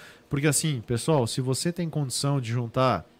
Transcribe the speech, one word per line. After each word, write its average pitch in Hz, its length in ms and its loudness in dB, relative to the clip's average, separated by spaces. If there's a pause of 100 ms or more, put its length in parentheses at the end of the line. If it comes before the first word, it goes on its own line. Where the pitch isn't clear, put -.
(280)
Porque, 143 180 0
assim, 143 400 2
pessoal, 123 400 2
se - 140 -4
você 131 320 -2
tem 170 160 -4
condição 143 520 0
de 113 120 -6
juntar 117 540 0 (140)